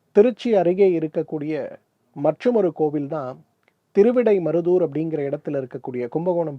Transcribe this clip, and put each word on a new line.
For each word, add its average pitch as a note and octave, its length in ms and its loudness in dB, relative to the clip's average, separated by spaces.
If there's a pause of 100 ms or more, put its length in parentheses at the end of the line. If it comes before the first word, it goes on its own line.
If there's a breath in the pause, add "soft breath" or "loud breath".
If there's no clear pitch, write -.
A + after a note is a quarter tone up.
(120)
திருச்சி A3+ 420 2
அருகே F#3 440 2
இருக்கக்கூடிய D#3 760 -6 (380)
மற்றுமொரு E3+ 580 0
கோவில் D3 360 -2
தான் C#3+ 360 -10 (540)
திருவிடை A3 420 4
மருதூர் F3 420 0
அப்படிங்கிற D#3 380 -4
இடத்துல C#3+ 420 -4
இருக்கக்கூடிய, B2 460 -8
கும்பகோணம் E3 500 -4